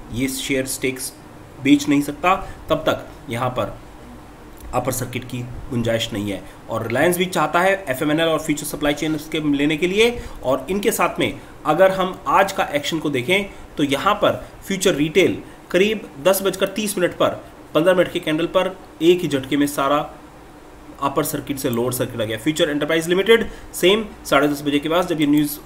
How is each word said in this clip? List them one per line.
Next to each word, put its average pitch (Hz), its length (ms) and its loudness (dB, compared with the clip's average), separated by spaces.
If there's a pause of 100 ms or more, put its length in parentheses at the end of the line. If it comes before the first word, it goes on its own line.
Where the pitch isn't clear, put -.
(140)
ये 127 140 -2
share 131 380 -2
stakes - 480 -6 (500)
बेच 143 260 6
नहीं 143 120 6
सकता, 175 340 2 (340)
तब 156 180 2
तक - 180 -2 (240)
यहाँ 120 200 -2
पर 117 280 -4 (960)
अपर 127 180 -2
सर्किट 120 320 -6
की - 140 -10 (320)
गुंजाइश 117 440 -2
नहीं 101 180 -4
है। 92 100 -6 (280)
और 110 180 -4
Reliance 156 300 2
भी 185 80 2
चाहता 170 340 0
है 190 300 2
एफ़एमएनएल 151 380 0
और 160 120 0
Future 151 260 -4
Supply 147 280 -2
Chain 156 240 -2 (140)
के 160 80 -2 (180)
लेने 151 200 2
के 175 100 0
लिए। 220 320 2 (240)
और 135 260 0
इनके 208 220 0
साथ 170 280 0
में 113 200 -2 (260)
अगर 175 260 6
हम 185 360 -2
आज 190 240 4
का 190 120 -2 (100)
action 147 260 -2
को 156 100 -2
देखें 147 360 0 (320)
तो 160 60 2
यहाँ 139 300 2
पर 156 180 2 (360)
Future 185 280 2
Retail 160 420 4 (340)
करीब 208 360 2 (160)
दस 190 180 4
बजकर 190 260 0
तीस 208 300 -4
मिनट 175 160 0
पर, 131 160 2 (440)
पन्द्रह 175 220 4
मिनट 180 160 4
के 170 80 -4
candle 160 260 -2
पर 185 300 0 (260)
एक 170 200 6
ही 170 60 -2
झटके 139 300 -2
में 143 100 4
सारा 143 300 0 (1040)
अपर 139 220 0
सर्किट 139 340 -4
से 135 120 -2
lower 120 240 0
circuit 117 280 -4
आ 107 40 0
गया। 110 120 -4
Future 156 320 0
Enterprise 156 380 0
Limited 208 400 4 (260)
same 208 320 4 (200)
साढ़े 147 220 4
दस 147 140 -2
बजे 147 180 0
के 151 100 -4
बाद 175 180 2
जब 160 140 0
ये 147 60 4
news 147 380 2